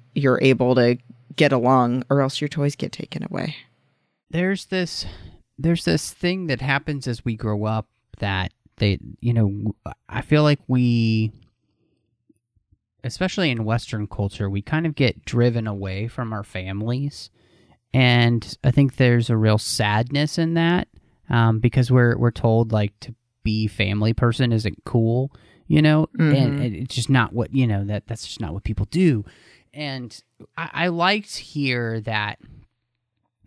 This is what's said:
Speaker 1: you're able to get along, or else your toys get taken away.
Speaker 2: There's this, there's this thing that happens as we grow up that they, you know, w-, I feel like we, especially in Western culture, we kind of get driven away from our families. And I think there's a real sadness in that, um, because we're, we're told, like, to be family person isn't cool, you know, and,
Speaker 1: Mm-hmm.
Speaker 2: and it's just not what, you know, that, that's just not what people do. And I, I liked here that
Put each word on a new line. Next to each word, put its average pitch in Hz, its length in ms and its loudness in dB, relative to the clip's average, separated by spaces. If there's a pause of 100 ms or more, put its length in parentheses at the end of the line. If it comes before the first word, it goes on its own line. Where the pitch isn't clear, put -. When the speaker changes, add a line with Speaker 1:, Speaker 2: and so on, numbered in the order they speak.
(140)
Speaker 1:
you're 135 280 2
able 127 320 4
to 120 240 4 (380)
get 143 160 4
along, 123 580 2
or 143 100 2
else 135 200 -2
your 147 80 -4
toys 143 260 -2
get - 180 -10
taken - 380 -12
away. - 240 -8 (760)
Speaker 2:
There's 185 360 -4
this, 185 400 -6 (520)
there's 165 260 0
this 160 280 0
thing 180 360 -4
that 127 120 -2
happens 139 460 -4
as 120 180 -4
we 117 120 -2
grow 107 280 -2
up 110 220 -2 (320)
that 95 340 -4 (240)
they, 101 220 0 (220)
you 120 120 0
know, 113 160 4
w-, 104 260 -4 (340)
I 107 140 -8
feel 151 200 2
like 147 240 4
we, 117 680 2 (1700)
especially 175 460 -2
in 113 140 -2
Western 110 420 -4
culture, 101 440 -4
we 101 100 -4
kind 160 260 -2
of 156 80 -4
get - 300 0
driven 120 420 0
away 98 420 -6
from 117 240 -8
our 104 120 -6
families. 110 840 -8 (640)
And 120 720 4
I 135 60 4
think 139 260 4
there's 120 340 4
a 117 60 2
real 107 220 4
sadness 123 800 -2
in 165 180 0
that, 170 340 0 (420)
um, 113 300 4
because 120 300 2
we're, 120 280 4
we're 120 140 2
told, 113 400 2
like, 104 280 0
to - 140 -16 (300)
be 110 220 0
family 104 460 0
person 117 400 2
isn't 107 320 -2
cool, 120 480 0 (360)
you 151 120 4
know, 156 280 4 (100)
and, 156 160 4
Speaker 1:
Mm-hmm. 139 280 2
Speaker 2:
and 110 140 -2
it's 127 180 -8
just 117 140 -2
not 127 240 2
what, 117 220 -4
you 131 120 2
know, 101 180 0
that, 104 240 -6
that's - 180 -10
just - 140 -12
not 82 120 -6
what 98 120 -8
people 104 260 -4
do. 156 340 2 (480)
And 135 480 -12 (360)
I, 165 180 -10
I 170 140 -2
liked 180 480 -2
here 123 640 -4
that 107 380 -4 (1080)